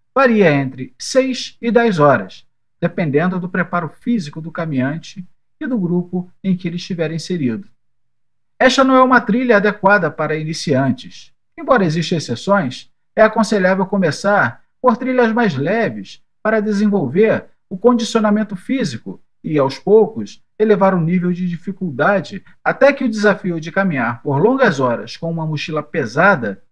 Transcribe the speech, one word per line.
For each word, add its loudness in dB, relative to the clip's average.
varia 4
entre -4
seis -2
e -4
dez 2
horas, 0
dependendo -2
do -6
preparo -4
físico -6
do -12
caminhante -6
e -10
do -4
grupo -4
em 0
que -6
ele -6
estiver -6
inserido. -6
Esta 4
não 4
é 6
uma 4
trilha 2
adequada 2
para -4
iniciantes. -4
Embora 2
existam -2
exceções, -4
é 2
aconselhável 2
começar 0
por 2
trilhas 0
mais 0
leves -4
para 0
desenvolver 0
o -8
condicionamento 0
físico -6
e, -2
aos 0
poucos, 2
elevar 4
o 0
nível 0
de -4
dificuldade -4
até 4
que -2
o -2
desafio 0
de -12
caminhar -2
por -2
longas 2
horas -2
com -8
uma -6
mochila -6
pesada 0